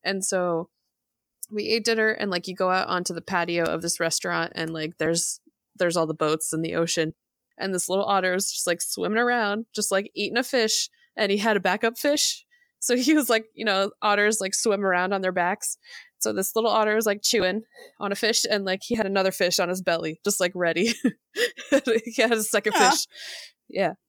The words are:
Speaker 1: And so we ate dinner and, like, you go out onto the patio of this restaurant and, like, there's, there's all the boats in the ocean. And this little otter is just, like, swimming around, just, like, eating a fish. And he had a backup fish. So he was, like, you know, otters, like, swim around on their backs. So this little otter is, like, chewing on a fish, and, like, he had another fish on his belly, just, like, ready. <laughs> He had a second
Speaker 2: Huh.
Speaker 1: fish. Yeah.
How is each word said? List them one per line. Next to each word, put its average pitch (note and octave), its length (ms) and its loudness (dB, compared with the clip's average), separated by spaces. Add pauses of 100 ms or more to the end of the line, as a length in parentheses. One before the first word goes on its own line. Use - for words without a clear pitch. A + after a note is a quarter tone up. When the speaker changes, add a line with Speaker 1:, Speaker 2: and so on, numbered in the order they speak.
Speaker 1:
And F#3+ 220 -2
so F3 440 0 (800)
we G#3 160 -4
ate A3 180 0
dinner A3 260 2
and, G#3 200 -2
like, F3 160 -4
you F#3 80 -8
go F#3 160 2
out F#3 160 0
onto F3+ 260 -2
the E3+ 80 -8
patio E3+ 440 0
of E3 160 -2
this E3+ 180 -4
restaurant E3+ 560 -2
and, D#3+ 160 -4
like, D#3+ 260 -6
there's, E3 440 -2 (340)
there's F3 220 0
all E3 100 2
the D#3 60 -4
boats D#3 400 -2
in D#3+ 80 -2
the E3 140 -4
ocean. E3 380 0 (440)
And F#3+ 180 -4
this F3+ 140 -4
little F#3+ 160 0
otter F#3 280 2
is G3 180 -2
just, - 140 -4
like, E3+ 160 -2
swimming G3 380 -2
around, A#3 460 0 (100)
just, - 160 -2
like, G3 240 0
eating G#3 220 -2
a B3+ 60 0
fish. A3+ 460 0 (280)
And G3+ 140 2
he G3+ 80 2
had G#3+ 180 2
a F#3 40 0
backup G#3+ 360 0
fish. - 480 0 (340)
So - 160 0
he B3+ 180 4
was, D4+ 160 4
like, A3 240 2
you - 120 -8
know, G3 260 2 (100)
otters, G#3 400 2
like, F#3+ 140 -4
swim G#3 300 2
around F#3 280 2
on G3 80 0
their F#3 120 0
backs. F3+ 440 -2 (420)
So A3 140 0
this G3 220 -2
little A3+ 160 2
otter G#3+ 260 4
is, A3 80 0
like, G#3 160 0
chewing G3+ 420 0 (360)
on G3 120 -4
a G3+ 40 -2
fish, A3+ 340 0
and, G3+ 140 0
like, F#3+ 200 -2
he A#3+ 120 -2
had A3 100 0
another F#3+ 260 2
fish F3+ 280 0
on F3+ 100 2
his F#3 120 -2
belly, E3 420 -2
just, G3+ 160 0
like, F3+ 160 0
ready. F3+ 440 0
<laughs> - 40 -20 (1000)
He A#3+ 160 -4
had A3+ 100 4
a A3 120 0
second G#3 320 0
Speaker 2:
Huh. C4 160 6
Speaker 1:
fish. - 160 0 (640)
Yeah. F#3 240 -2 (160)